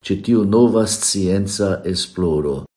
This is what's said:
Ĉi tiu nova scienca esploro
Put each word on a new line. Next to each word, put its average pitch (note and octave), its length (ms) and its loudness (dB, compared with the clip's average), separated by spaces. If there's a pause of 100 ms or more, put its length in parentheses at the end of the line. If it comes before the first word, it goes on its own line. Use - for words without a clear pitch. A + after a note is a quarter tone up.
Ĉi G2 180 -4
tiu A#2 220 2
nova A2 420 4
scienca G2 960 -2
esploro D#2 800 -4 (120)